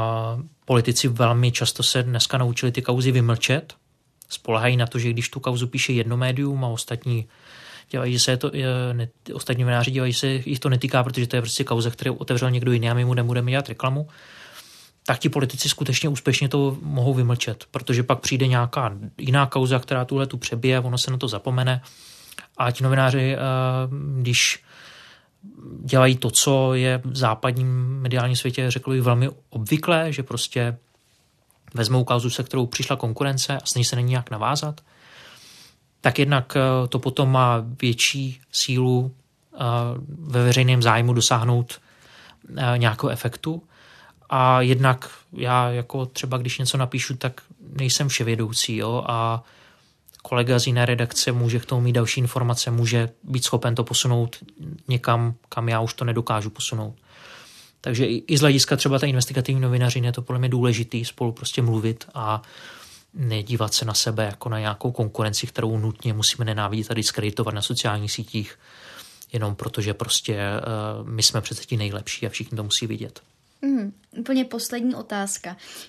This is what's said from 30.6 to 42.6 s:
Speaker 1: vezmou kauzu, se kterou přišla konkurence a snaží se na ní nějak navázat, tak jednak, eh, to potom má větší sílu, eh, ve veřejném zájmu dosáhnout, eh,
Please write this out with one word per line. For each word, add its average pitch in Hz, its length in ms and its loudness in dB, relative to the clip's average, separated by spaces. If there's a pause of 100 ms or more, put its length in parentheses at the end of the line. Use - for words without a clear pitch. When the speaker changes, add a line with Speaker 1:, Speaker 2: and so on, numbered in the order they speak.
Speaker 1:
vezmou 127 300 2
kauzu, 120 260 0
se 117 140 -4
kterou 127 220 -2
přišla 131 300 -4
konkurence 135 640 -2
a - 80 -8
snaží 123 200 0
se - 100 -2
na 123 60 0
ní 123 80 0
nějak 127 220 -2
navázat, 143 500 -2 (1200)
tak 123 180 2
jednak, 139 380 2
eh, 131 300 2
to 127 120 -2
potom 131 320 0
má 123 320 4 (180)
větší 127 600 0 (100)
sílu, 127 600 2 (440)
eh, - 20 -18 (500)
ve 147 360 -2
veřejném 123 380 6
zájmu 117 320 4
dosáhnout, 120 680 2 (760)
eh, 123 200 0